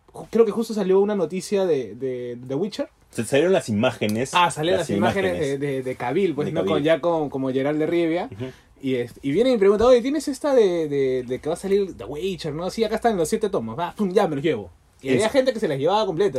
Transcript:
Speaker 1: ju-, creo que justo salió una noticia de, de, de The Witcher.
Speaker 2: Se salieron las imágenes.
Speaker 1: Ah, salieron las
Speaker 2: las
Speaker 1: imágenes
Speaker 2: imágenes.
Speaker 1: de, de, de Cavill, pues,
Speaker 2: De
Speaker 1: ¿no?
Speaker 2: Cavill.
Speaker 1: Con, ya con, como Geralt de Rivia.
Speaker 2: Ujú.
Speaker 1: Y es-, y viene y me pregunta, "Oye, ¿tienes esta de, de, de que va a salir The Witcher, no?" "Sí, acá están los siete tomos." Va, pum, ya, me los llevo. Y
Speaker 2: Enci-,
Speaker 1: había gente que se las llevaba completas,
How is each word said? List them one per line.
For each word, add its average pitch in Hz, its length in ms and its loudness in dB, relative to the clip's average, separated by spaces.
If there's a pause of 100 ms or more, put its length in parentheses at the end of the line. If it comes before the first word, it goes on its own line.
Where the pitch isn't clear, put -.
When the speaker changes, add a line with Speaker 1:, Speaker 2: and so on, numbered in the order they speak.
(120)
Speaker 1:
ju-, - 180 -18
creo 226 140 6
que 202 80 0
justo 220 200 -2
salió 190 280 4
una 208 160 2
noticia 185 500 0
de, 123 300 0
de, 123 400 -6
de 123 100 -14
The 135 80 -4
Witcher. 226 340 -4 (220)
Speaker 2:
Se 117 140 -4
salieron 160 300 2
las - 140 0
imágenes. 113 640 0
Speaker 1:
Ah, 175 180 4
salieron 170 280 0
las 156 100 -4
Speaker 2:
las - 60 0
Speaker 1:
imágenes 185 360 0
Speaker 2:
imágenes. 143 280 -2
Speaker 1:
de, 147 60 -2
de, 135 160 -2
de 127 140 -6
Cavill, 151 380 0
pues, 143 120 -2
Speaker 2:
De 147 60 -4
Speaker 1:
¿no? 160 80 -2
Speaker 2:
Cavill. 160 140 0
Speaker 1:
Con, 147 100 0
ya 160 160 2
con, 160 300 0
como 135 200 -2
Geralt 135 280 0
de 156 80 0
Rivia. 170 440 0
Speaker 2:
Ujú. 110 140 -10 (380)
Speaker 1:
Y 131 140 -2
es-, 120 260 -4
y 139 100 -2
viene 226 180 4
y - 40 4
me 226 40 0
pregunta, 202 280 4
"Oye, 247 160 6
¿tienes 277 260 -2
esta 277 260 -2
de, 175 320 4
de, 135 400 0
de 123 140 -6
que 143 80 -8
va 151 60 -2
a - 40 -14
salir 196 380 -2
The - 80 -14
Witcher, 156 480 -6
no?" 170 160 -6
"Sí, 220 160 -2
acá 214 120 -4
están 220 200 0
los 165 100 0
siete 214 220 -2
tomos." 120 280 -4
Va, 175 180 -6
pum, 190 180 -2
ya, 196 160 2
me 147 80 -4
los 135 80 -6
llevo. 110 260 -2 (300)
Y 135 80 -12
Speaker 2:
Enci-, 131 60 2
Speaker 1:
había 214 160 4
gente 262 240 2
que 226 60 -6
se 190 60 -2
las 139 120 -2
llevaba 190 260 2
completas, 180 340 0